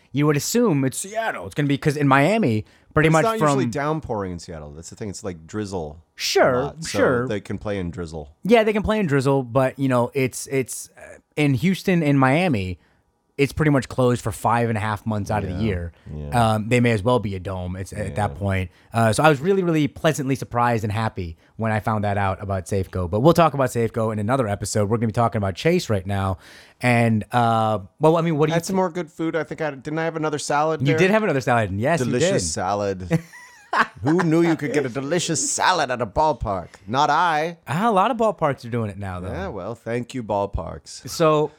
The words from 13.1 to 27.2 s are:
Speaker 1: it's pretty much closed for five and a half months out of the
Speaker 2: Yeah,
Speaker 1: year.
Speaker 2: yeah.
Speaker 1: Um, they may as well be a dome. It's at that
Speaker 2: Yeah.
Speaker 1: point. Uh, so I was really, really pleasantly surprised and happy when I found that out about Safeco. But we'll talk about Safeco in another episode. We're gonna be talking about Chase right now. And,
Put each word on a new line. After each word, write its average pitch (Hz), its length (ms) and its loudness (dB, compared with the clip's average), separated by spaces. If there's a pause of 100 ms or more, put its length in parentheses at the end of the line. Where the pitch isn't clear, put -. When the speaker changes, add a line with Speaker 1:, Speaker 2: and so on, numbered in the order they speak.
Speaker 1:
it's 139 160 2
pretty 156 180 2
much 135 200 2
closed 123 320 2
for 110 100 -4
five 117 380 0
and 110 80 -2
a - 20 -4
half 107 240 -4
months 107 260 -4
out 104 140 -2
of 95 60 -4
the - 60 -6
Speaker 2:
Yeah, 95 40 -4
Speaker 1:
year. 90 320 -2 (180)
Speaker 2:
yeah. 76 440 0
Speaker 1:
Um, 107 160 -2
they 123 100 4
may 120 120 4
as 107 100 0
well 123 160 2
be 101 160 -6
a 95 40 -6
dome. 92 380 -6
It's 95 160 -10
at 101 240 -8
that 104 140 0
Speaker 2:
Yeah. - 80 -12
Speaker 1:
point. 95 320 -2 (240)
Uh, 113 180 4
so 120 100 0
I 156 60 8
was 139 140 2
really, 190 200 2
really 160 260 2
pleasantly 139 480 -2
surprised 120 480 0
and 107 80 -2
happy 101 440 -4 (200)
when 110 140 -2
I 107 100 0
found 107 240 -2
that 101 120 0
out 98 260 -2
about 98 220 -4
Safeco. 92 460 -2
But 104 100 0
we'll 151 140 8
talk 165 180 6
about 135 160 0
Safeco 113 420 -2
in 107 80 -2
another 113 300 0
episode. 101 400 -2
We're 117 80 0
gonna 113 120 0
be 104 40 -4
talking 117 240 2
about 98 180 0
Chase 170 360 0
right 92 160 -2
now. 98 320 -2 (420)
And, 117 500 4